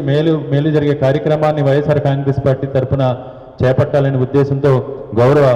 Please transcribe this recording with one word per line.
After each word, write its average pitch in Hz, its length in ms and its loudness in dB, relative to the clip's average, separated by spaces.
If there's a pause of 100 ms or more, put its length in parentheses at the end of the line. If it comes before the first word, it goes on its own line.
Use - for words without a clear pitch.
(100)
మేలు, 156 240 2 (160)
మేలు 143 200 0
జరిగే 147 340 0
కార్యక్రమాన్ని 151 640 0
వైఎస్ఆర్ 143 420 0
కాంగ్రెస్ 139 360 -2
పార్టీ 135 200 0 (100)
తరఫున 131 280 0 (580)
చేపట్టాలనే 131 600 0
ఉద్దేశంతో 139 460 0 (480)
గౌరవ 135 380 4